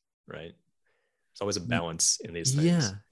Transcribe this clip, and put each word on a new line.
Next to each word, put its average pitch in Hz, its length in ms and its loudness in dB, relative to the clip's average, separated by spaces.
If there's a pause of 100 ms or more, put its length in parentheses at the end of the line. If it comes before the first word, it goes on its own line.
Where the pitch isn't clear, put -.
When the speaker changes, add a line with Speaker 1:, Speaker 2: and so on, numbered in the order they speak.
(280)
Speaker 1:
right? 85 260 -12
There's - 880 -20
always 101 160 -2
a 87 40 -6
Speaker 2:
Y-, 87 60 -8
Speaker 1:
balance 85 560 0
in 82 100 -12
these 85 200 0
things. 151 140 4
Speaker 2:
yeah, 165 220 4 (220)